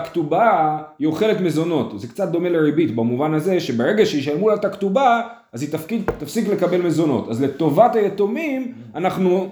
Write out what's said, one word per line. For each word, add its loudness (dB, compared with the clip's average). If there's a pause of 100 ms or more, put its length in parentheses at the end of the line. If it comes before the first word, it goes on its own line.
כתובה, 2 (220)
היא 0
אוכלת 0
מזונות. -2
זה -12
קצת -6
דומה -2
לריבית, 2
במובן 0
הזה 0
שברגע 2
שישלמו 0
לה 2
את -4
הכתובה, 2 (320)
אז -8
היא -6
תפקיד, -4 (160)
תפסיק -4
לקבל 2
מזונות. 2
אז -2
לטובת 4
היתומים, -2 (240)
אנחנו 0